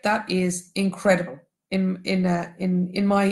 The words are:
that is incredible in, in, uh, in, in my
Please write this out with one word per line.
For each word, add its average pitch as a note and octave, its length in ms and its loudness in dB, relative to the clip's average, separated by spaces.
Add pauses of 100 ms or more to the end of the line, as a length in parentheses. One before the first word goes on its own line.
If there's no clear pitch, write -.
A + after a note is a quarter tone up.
that G#3+ 260 -2
is F3+ 460 -2
incredible F#3+ 640 0 (320)
in, F#3 320 0
in, F#3 220 0
uh, F3 340 -2
in, F3+ 340 0
in G3+ 140 0
my G3+ 240 4